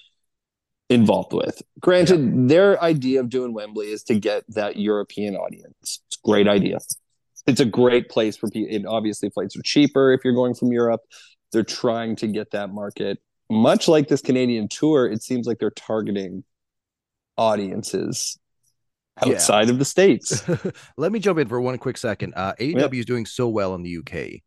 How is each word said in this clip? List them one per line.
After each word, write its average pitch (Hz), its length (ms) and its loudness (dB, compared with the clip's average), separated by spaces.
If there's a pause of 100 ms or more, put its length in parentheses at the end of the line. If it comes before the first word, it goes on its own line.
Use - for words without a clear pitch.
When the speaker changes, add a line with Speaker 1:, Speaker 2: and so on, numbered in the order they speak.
(920)
Speaker 1:
involved 107 420 4
with. - 300 -4 (160)
Granted, 180 420 6
Speaker 2:
Yeah. 120 120 2 (160)
Speaker 1:
their 185 340 6
idea 135 380 2
of 120 80 -2
doing 123 260 -4
Wembley 107 380 -8
is 104 120 -10
to 110 140 2
get 101 300 -2
that 104 280 -4
European 104 600 -2
audience. - 720 -12
It's - 80 -12
a - 100 -16
great 101 220 4
idea. 92 300 2 (680)
It's 135 140 2
a 139 40 4
great 123 460 2
place 110 260 -2
for 107 140 -6
people. 110 240 -6
And 101 120 -6
obviously, 110 440 -4
flights 98 260 -8
are - 60 -12
cheaper 135 500 2
if 131 120 2
you're 127 100 2
going 123 200 0
from 123 180 -2
Europe. 117 280 0 (520)
They're 113 100 2
trying 113 540 -4
to 117 100 -6
get 104 240 -6
that 101 200 -8
market. 101 480 -8 (300)
Much 127 400 4
like 156 200 4
this 143 120 2
Canadian 120 480 0
tour, 147 400 2
it 107 140 -6
seems 123 240 -4
like 117 120 -4
they're 107 120 -2
targeting 98 720 -6 (920)
audiences 101 1040 -4 (840)
Speaker 2:
Yeah. 123 100 2
Speaker 1:
outside 107 360 2
of 127 80 2
the 139 60 0
States. 175 580 2 (280)
Speaker 2:
<laughs> - 260 -20
Let 165 160 -2
me 226 60 -4
jump 180 200 0
in 131 100 0
for 123 120 -4
one 123 180 -4
quick - 200 -6
second. 101 360 -6
Uh, 95 240 -4
A 113 60 -4
E 156 100 -4
W 131 240 0
Speaker 1:
Yeah. - 20 -4
Speaker 2:
is 110 60 -8
doing 117 200 -4
so 123 220 -4
well 98 260 -2
in 90 80 -8
the 87 80 -10
U 85 120 -8
K, 69 440 -12